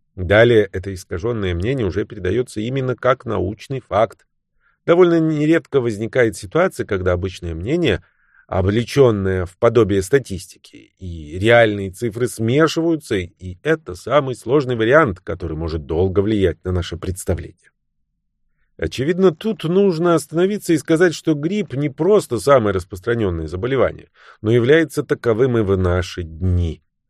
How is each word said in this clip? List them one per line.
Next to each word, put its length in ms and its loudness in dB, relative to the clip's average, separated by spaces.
Далее 560 4
это 200 -8
искажённое 600 -6
мнение 320 -2
уже 180 -4
передаётся 560 -4
именно 360 -4
как 280 -2
научный 560 -6
факт. 460 -2
Довольно 360 4
нередко 600 0
возникает 560 0
ситуация, 480 -2
когда 280 -2
обычное 420 -6
мнение, 480 -2
облечённое 1000 2
в 100 -20
подобие 460 2
статистики, 960 -6
и 400 -12
реальные 540 4
цифры 360 -4
смешиваются, 880 0
и 460 -10
это 320 -4
самый 400 -2
сложный 420 -2
вариант, 440 2
который 360 -8
может 300 -6
долго 340 0
влиять 440 0
на 80 -4
наше 240 -4
представление. 720 -8
Очевидно, 560 0
тут 320 -6
нужно 500 2
остановиться 580 -2
и 60 4
сказать, 360 2
что 200 -2
грипп 400 -4
не 160 -2
просто 500 0
самое 340 4
распространённое 720 -4
заболевание, 640 -2
но 100 -2
является 540 2
таковым 540 0
и 20 2
в 160 0
наши 460 -2
дни. 600 -2